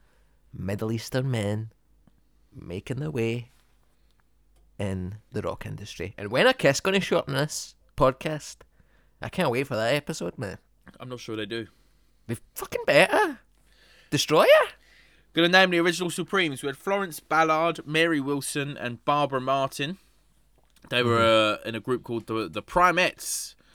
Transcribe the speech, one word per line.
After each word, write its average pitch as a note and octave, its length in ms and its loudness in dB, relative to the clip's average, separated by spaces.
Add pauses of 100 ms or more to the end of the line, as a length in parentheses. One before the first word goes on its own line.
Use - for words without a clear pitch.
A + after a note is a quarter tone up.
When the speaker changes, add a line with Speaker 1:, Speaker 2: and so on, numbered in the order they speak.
(540)
Speaker 1:
Middle G#2 380 -6
Eastern C3 380 -2
men A2 420 -2 (840)
making A2 420 -10
their D3+ 140 -6
way A#2 400 -4 (1300)
in F#2+ 360 -6 (160)
the G#2+ 100 -6
rock - 240 -8
industry. - 520 -10
And G2+ 140 -10
when E3 160 4
are C4 60 4
Kiss - 260 2
gonna F#3+ 220 0
show F3 160 0
up - 100 -2
in C#3 80 -4
this - 400 -6 (220)
podcast? D3 600 0 (640)
I - 80 -8
can't E3 220 0
wait C3+ 160 -2
for B2+ 80 -6
that A2+ 180 0
episode, E3+ 440 -6
man. G2+ 200 -10 (420)
Speaker 2:
I'm B2+ 100 -14
not B2 100 -12
sure A2 160 -10
they G#2+ 100 -6
do. A2+ 220 -8 (600)
Speaker 1:
They A#2 100 -4 (180)
fucking A#4+ 320 -8
better. E4 520 2 (720)
Destroyer? D3+ 380 2 (840)
Speaker 2:
Gonna E3+ 160 2
name F#3 220 6
the E3+ 80 4
original E3+ 320 0
Supremes. E3+ 520 -2
We C#3+ 40 -6
had C3+ 100 -8
Florence G3 420 -4
Ballard, D#3+ 640 2
Mary D#3+ 360 2
Wilson, C#3+ 560 -4
and A#2+ 260 -8
Barbara C#3+ 380 2
Martin. C#3 560 -2 (920)
They B2 140 2
were, A#2 160 4
Speaker 1:
Mm-hmm. A2 460 4
Speaker 2:
uh, A2+ 40 -4
in A2+ 60 -6
a A2+ 60 -6
group B2 220 -4
called A#2 240 -8
the, A2 200 -4
the G2+ 160 -8
Primettes. - 920 0 (180)